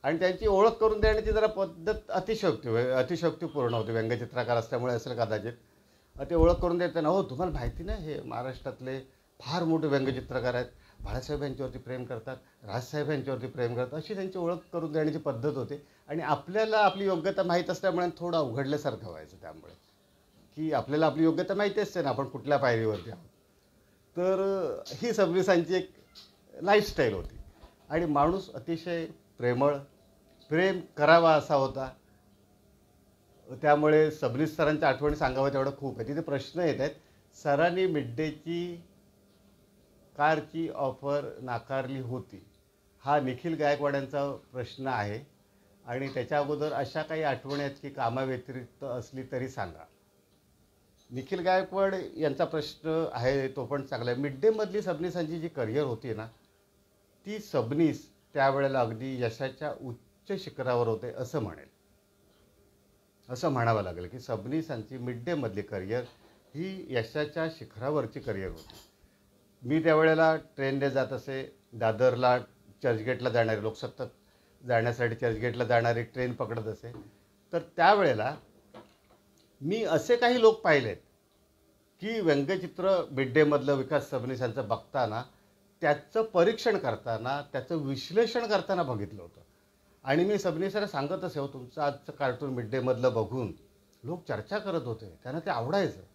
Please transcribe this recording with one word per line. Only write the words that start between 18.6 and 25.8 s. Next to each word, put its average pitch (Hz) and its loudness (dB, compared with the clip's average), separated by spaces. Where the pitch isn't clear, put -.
व्हायचं 80 -16
त्यामुळे, 80 -18
की 156 -2
आपल्याला 147 2
आपली 151 2
योग्यता 165 2
माहिती 208 0
असते 185 -2
ना, 143 0
आपण 131 0
कुठल्या 135 -2
पायरीवरती 113 0
आहोत. - -18
तर, 185 2
अ, - -12
ही 226 -2
सबनीसांची 180 4
एक 185 0